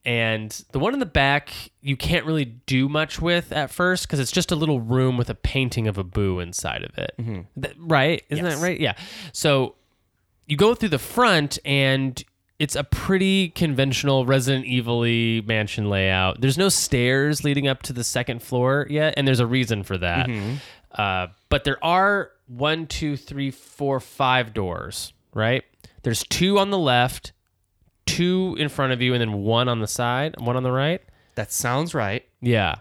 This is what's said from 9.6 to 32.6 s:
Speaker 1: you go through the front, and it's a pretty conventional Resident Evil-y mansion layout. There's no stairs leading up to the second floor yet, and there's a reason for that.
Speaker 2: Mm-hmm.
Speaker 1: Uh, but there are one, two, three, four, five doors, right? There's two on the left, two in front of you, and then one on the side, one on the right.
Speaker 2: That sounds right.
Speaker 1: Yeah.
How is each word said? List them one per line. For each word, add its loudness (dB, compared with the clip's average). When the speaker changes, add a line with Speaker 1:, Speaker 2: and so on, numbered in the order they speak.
Speaker 1:
you -2
go 6
through -2
the 0
front, 2
and 0
it's -2
a -2
pretty 2
conventional 2
Resident 2
Evil-y 2
mansion 0
layout. 2
There's 2
no 4
stairs 2
leading 2
up -2
to -10
the -6
second -4
floor 0
yet, 0
and 0
there's 4
a 4
reason 0
for -4
that. 0
Speaker 2:
Mm-hmm. -4
Speaker 1:
Uh, -2
but 0
there -2
are 2
one, -2
two, -4
three, -6
four, -4
five 0
doors, -6
right? 0
There's -2
two 2
on 0
the 0
left, 0
two 0
in 0
front 0
of -2
you, 2
and 2
then 0
one 2
on 0
the -2
side, -2
one -2
on -2
the 0
right. 0
Speaker 2:
That -6
sounds -2
right. -2
Speaker 1:
Yeah. 2